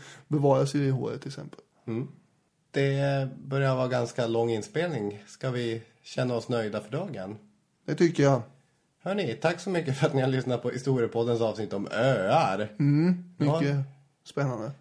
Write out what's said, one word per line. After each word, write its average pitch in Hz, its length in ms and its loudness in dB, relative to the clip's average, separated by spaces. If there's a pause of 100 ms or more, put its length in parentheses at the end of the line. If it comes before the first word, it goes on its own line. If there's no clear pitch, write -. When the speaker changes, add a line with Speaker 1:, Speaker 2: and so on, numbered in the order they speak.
(280)
Speaker 1:
bevaras 139 480 4
ju 143 120 2
i - 20 2
håret 123 320 -2
till - 80 -12
exempel. - 300 -14 (280)
Speaker 2:
Mm. 120 200 -4 (640)
Det 139 580 0 (160)
börjar 135 300 2
vara 127 120 0
ganska 120 400 -2
lång 117 220 2
inspelning. 113 760 -4
Ska - 240 -8
vi 117 300 -4 (220)
känna 127 320 -2
oss 113 140 -4
nöjda 110 320 -2
för - 100 -14
dagen? 123 460 -8 (480)
Speaker 1:
Det 151 100 -4
tycker 165 280 4
jag. 135 180 6 (600)
Speaker 2:
Hörni, 180 380 -2
tack 175 180 0
så - 100 -8
mycket 160 280 -2
för 156 100 2
att 139 60 -4
ni 135 80 2
har 131 80 2
lyssnat 127 320 0
på 120 80 -4
Historiepoddens 120 720 0
avsnitt 107 320 0
om 101 180 -4
öar. 107 880 2
Speaker 1:
Mm, 156 440 4 (140)
mycket 147 320 2
Speaker 2:
Ja. 139 140 0 (400)
Speaker 1:
spännande. 127 580 -4